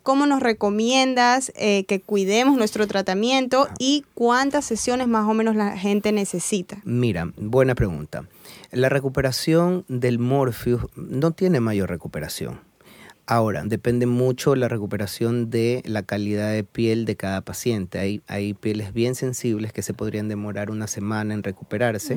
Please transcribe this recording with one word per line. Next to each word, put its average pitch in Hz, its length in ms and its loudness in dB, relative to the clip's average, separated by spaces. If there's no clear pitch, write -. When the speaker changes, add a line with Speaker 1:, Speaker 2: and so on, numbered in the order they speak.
Speaker 1:
¿cómo 277 240 4
nos 277 160 4
recomiendas, 247 1120 2
eh, 202 280 2
que 190 160 0
cuidemos 214 560 4
nuestro 214 320 2
tratamiento 240 800 2
Speaker 2:
Ajá. - 120 -12
Speaker 1:
y 277 260 0
cuántas 269 500 2
sesiones 247 420 -2
más 220 220 2
o 220 60 2
menos 220 200 2
la 208 220 0
gente 202 360 0
necesita? 196 720 -2
Speaker 2:
Mira, 107 520 0
buena 123 380 2
pregunta. 78 500 -2
La 127 160 2
recuperación 143 1000 0
del 123 300 0
Morpheus 123 640 0
no 143 340 -2
tiene 170 300 2
mayor 104 300 0
recuperación. 76 760 -8
Ahora, 110 360 2
depende 120 400 0
mucho 127 500 2
la 127 120 0
recuperación 113 840 -2
de 120 340 0
la 107 180 -4
calidad 104 480 -2
de 107 140 -2
piel 113 400 0
de 107 100 -2
cada 95 280 -4
paciente. 95 560 -4
Hay, 98 280 -2
hay 101 280 -4
pieles 104 400 -6
bien 120 200 0
sensibles 117 600 -4
que 104 80 -6
se - 100 -6
podrían 107 360 -4
demorar 104 420 -6
una 107 160 -6
semana 107 480 -4
en 104 80 -4
recuperarse, 113 760 -2